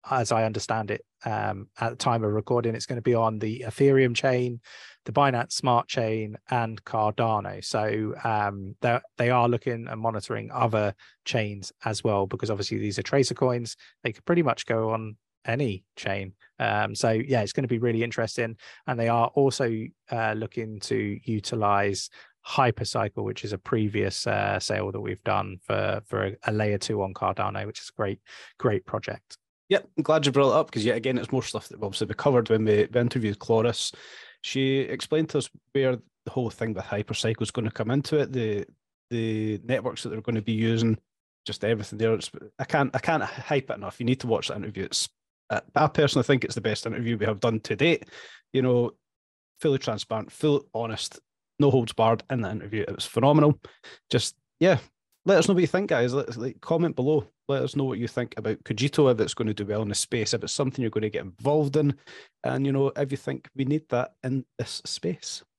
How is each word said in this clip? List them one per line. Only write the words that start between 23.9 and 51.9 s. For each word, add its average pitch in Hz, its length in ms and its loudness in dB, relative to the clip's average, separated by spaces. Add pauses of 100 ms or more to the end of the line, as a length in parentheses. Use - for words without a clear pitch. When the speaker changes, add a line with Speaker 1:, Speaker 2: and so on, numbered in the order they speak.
Speaker 1:
uh, 101 320 0
sale 98 320 -2
that 104 80 -6
we've 101 240 -8
done 98 380 -2
for, 101 440 -2
for 101 200 -2
a, 98 180 -6
a 113 80 0
layer 107 260 0
two 104 240 -2
on 95 120 -4
Cardano, 101 520 -4
which 107 140 -12
is - 80 -16
a - 80 -20
great, 101 240 -4 (400)
great 104 260 0
project. - 520 -8 (320)
Speaker 2:
Yep, - 260 2
I'm 151 80 -2
glad 156 220 4
you 135 80 2
brought 139 180 6
it 139 80 6
up, - 100 0
'cause 107 140 -2
yet 113 140 2
again, 123 200 0
it's 120 140 -4
more 127 100 0
stuff - 280 -8
that 101 120 -12
obviously 101 260 -4
we 98 80 -6
covered 123 340 4
when 110 160 4
we, 107 280 6
we 123 60 4
interviewed 117 400 0
Cloris. 113 540 0 (480)
She 135 380 0
explained 151 500 -2
to - 80 -2
us 131 120 -2 (220)
where 131 240 2 (300)
the - 60 -8
whole 120 180 -2
thing 113 240 -4
with 92 100 -6
Hypercycle 110 600 -2
is - 80 -4
gonna 110 200 -2
come 113 200 -2
into 143 260 0
it, 131 160 0
the, 110 320 -2 (440)
the 110 540 -2
networks 117 400 -4
that 120 60 -8
they're 110 100 -6
gonna 110 220 -2
be 117 100 -4
using, 113 480 2 (460)
just - 180 -8
everything 104 340 -2
there. 113 160 2
It's, - 160 -4 (300)
I 135 60 -6
can't, 143 280 2
I 127 60 0
can't 160 240 0
hype - 460 -4
it 110 80 -6
enough. 98 240 -10
You 117 40 -4
need 127 140 2
to 123 80 -6
watch 113 220 0
that - 80 -6
interview. 98 260 -6
It's, - 240 -4 (420)
uh, 110 120 0 (140)
I 143 120 6
personally 139 380 4
think 131 180 4
it's - 120 -6
the 113 60 -4
best 107 240 -2
interview 117 300 -2
we 104 100 -2
have 107 140 0
done 113 220 0
to - 160 -4
date. 165 320 2 (420)
You 131 120 2
know, 123 280 2 (720)
fully 139 160 2
transparent, 107 520 -4
full 143 440 0
honest, 113 480 -6 (380)
no 143 100 8
holds 127 240 2